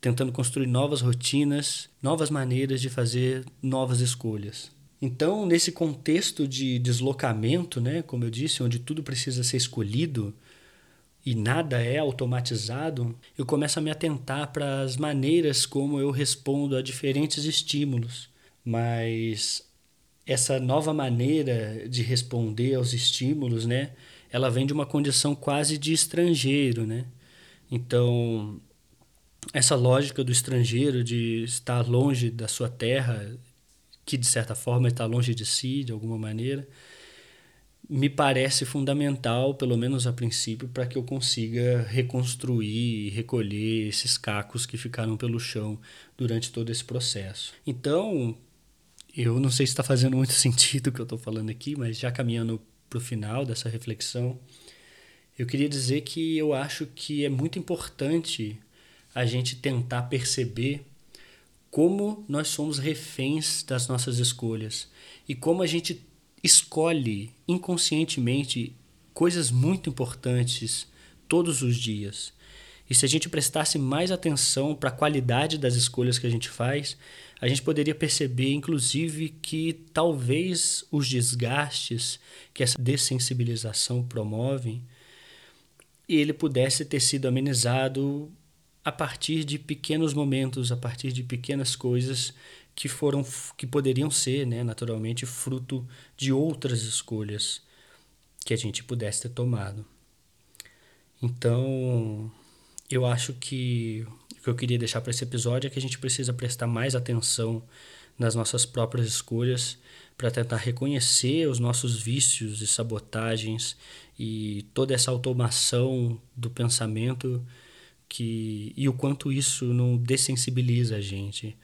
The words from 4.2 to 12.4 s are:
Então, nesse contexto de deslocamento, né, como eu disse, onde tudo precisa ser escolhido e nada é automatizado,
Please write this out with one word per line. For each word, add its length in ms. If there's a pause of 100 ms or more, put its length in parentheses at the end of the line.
Então, 440
nesse 260
contexto 760
de 320
deslocamento, 1000
né, 220
como 220
eu 80
disse, 320
onde 160
tudo 240
precisa 400
ser 140
escolhido 760 (880)
e 120
nada 460
é 180
automatizado, 1160 (220)